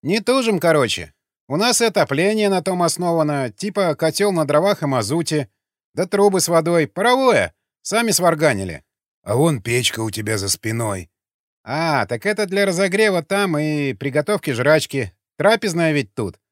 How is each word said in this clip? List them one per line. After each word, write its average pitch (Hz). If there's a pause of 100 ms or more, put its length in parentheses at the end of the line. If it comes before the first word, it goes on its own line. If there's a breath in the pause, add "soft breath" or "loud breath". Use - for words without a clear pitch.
Не 196
тужим, 233
короче. 139 (340)
У 139
нас 233
и 233
отопление 202
на 185
том 180
основано, 156
типа 185
котёл 175
на 160
дровах 160
и 156
мазуте. 139 (460)
Да 180
трубы 196
с -
водой, 165
паровое. 226 (280)
Сами 226
сварганили". 147 (380)
"А 107
вон 147
печка 117
у 110
тебя 107
за 98
спиной". 110 (520)
"А, 143
так 120
это 208
для 196
разогрева 190
там 196
и 151
приготовки 147
жрачки. 131 (240)
Трапезная 175
ведь 139
тут". - (120)